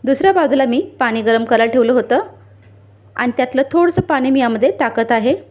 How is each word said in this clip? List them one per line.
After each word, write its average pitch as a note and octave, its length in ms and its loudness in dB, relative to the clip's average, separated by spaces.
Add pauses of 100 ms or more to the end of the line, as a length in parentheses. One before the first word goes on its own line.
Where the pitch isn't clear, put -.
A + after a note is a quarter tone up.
दुसऱ्या C#4 300 2
बाजूला C#4 320 2
मी A#3+ 140 0 (200)
पाणी A3+ 220 -2
गरम A3+ 220 2
करायला A3+ 280 0
ठेवलं B3 220 2
होतं A#3+ 260 0 (960)
आणि A#3+ 220 -4
त्यातलं B3+ 240 -2 (100)
थोडंसं F4 300 2
पाणी C4+ 280 0
मी C4+ 100 2
यामध्ये A#3 400 0
टाकत A3+ 320 -2
आहे. A#3 220 0 (180)